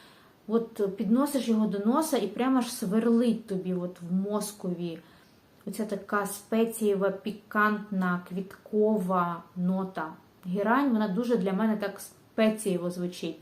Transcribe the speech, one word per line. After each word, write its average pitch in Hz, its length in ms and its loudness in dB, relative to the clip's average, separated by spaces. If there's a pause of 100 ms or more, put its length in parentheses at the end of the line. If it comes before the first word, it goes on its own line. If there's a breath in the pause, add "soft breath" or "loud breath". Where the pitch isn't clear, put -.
(480 loud breath)
от 214 480 0
підносиш 240 520 2
його 220 180 4
до 196 120 -2
носа 262 380 2
і 208 100 0
прямо 254 320 2
аж 233 140 -2
сверлить 226 760 2
тобі 180 280 -2
от 180 260 -6 (100)
в 180 40 0
мозкові. 185 840 -2 (680 loud breath)
Оця 202 180 -6
така 202 420 -4
спецієва, 208 840 0
пікантна, 202 1160 0
квіткова 185 1120 0 (140)
нота. 180 560 -2 (320)
Герань, 220 460 2
вона 214 180 2
дуже 233 280 0
для 190 160 2
мене 214 240 2
так 202 240 -4
спецієво 208 920 -2
звучить. 180 520 -6